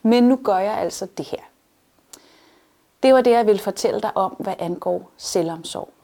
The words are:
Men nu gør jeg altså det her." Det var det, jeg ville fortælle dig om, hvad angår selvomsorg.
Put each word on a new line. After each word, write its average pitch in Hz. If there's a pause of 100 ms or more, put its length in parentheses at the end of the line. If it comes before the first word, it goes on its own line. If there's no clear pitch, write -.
Men 240
nu 254
gør 202
jeg 202
altså 180
det -
her." - (1600)
Det 262
var 254
det, 247
jeg 233
ville 202
fortælle 208
dig 220
om, 190
hvad -
angår 175
selvomsorg. 165 (140)